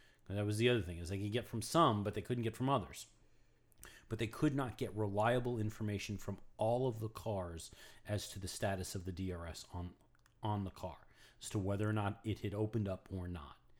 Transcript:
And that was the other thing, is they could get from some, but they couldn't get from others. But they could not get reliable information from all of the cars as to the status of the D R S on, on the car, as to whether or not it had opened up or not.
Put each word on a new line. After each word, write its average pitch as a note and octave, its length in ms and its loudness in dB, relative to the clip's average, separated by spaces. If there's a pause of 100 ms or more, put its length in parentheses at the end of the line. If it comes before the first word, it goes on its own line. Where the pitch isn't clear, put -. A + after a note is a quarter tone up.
(280)
And G2 80 -2
that G#2 80 2
was G#2 140 2
the A#2+ 100 8
other A#2+ 140 6
thing, E2+ 160 -6
is E2+ 100 -6
they G2 80 -2
could G2+ 160 0
get A#2+ 160 -2
from A2 140 -2
some, A#2 420 6
but G2+ 80 2
they G#2+ 80 -2
couldn't A#2+ 240 -2
get A2+ 100 0
from C3 140 0
others. C3 380 0 (1040)
But A2 80 -4
they A2+ 80 0
could C#3+ 280 2
not C3 220 -2
get G2+ 180 -4
reliable A2+ 640 2
information G#2 600 -2
from G2 180 -4 (220)
all A#2+ 280 4
of A2 140 -2
the A2 80 -4
cars F2+ 600 -4 (360)
as G#2 220 -2
to - 100 -10
the F#2+ 100 -6
status G2 460 -2
of F#2 120 -4
the F#2 60 -2
D F#2 200 -2
R E2+ 140 -6
S E2 260 -8
on, F2 160 -6 (540)
on G#2 220 0
the F#2 60 -4
car, - 280 -10 (440)
as - 80 -10
to A2+ 80 0
whether G2 300 2
or G#2+ 60 2
not G2+ 300 0
it G#2+ 160 0
had G2+ 120 -2
opened G#2+ 360 2
up F#2+ 220 -4
or F#2 160 -2
not. D#2+ 300 -8 (240)